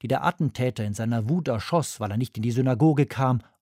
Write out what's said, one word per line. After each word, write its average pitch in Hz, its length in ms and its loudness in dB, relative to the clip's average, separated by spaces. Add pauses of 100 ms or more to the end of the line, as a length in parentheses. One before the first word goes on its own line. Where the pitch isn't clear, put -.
die 110 80 -6
der 131 160 0
Attentäter 127 600 -2
in 104 100 -4
seiner 113 340 -2
Wut 170 200 0
erschoss, 131 500 -2
weil 104 140 -4
er 104 40 -4
nicht 123 200 -4
in 110 80 -4
die 120 80 0
Synagoge 131 520 4
kam, 127 360 0 (220)